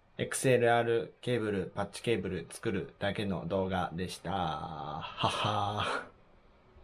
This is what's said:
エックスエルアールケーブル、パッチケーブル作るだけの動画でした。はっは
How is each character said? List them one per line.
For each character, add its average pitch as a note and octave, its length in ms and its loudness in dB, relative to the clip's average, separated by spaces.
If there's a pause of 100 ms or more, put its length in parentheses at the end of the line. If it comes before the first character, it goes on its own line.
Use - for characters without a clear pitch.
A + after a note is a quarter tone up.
(180)
エ B2 60 0
ッ A#2+ 60 -4
ク - 80 -4
ス C3+ 120 2
エ B2 80 8
ル A#2 160 6
ア A#2+ 60 6
ー A#2 40 4
ル A2+ 380 0
ケ A#2+ 160 0
ー G#2+ 40 0
ブ G#2+ 100 0
ル、 F#2 240 -2
パ G2+ 80 -2
ッ - 40 -2
チ - 140 -12
ケ A#2 140 2
ー G2 60 0
ブ G2 80 -2
ル F2+ 200 -4
作 - 220 -4
る F2+ 280 -4
だ G2+ 140 0
け A2 120 -2
の F#2 220 -2
動 F#2+ 200 2
画 F#2 260 0
で F2 140 -4
し - 120 -8
た。 E2 120 -6
は D#2 680 -4
っ - 280 -2
は G#2 560 0 (1000)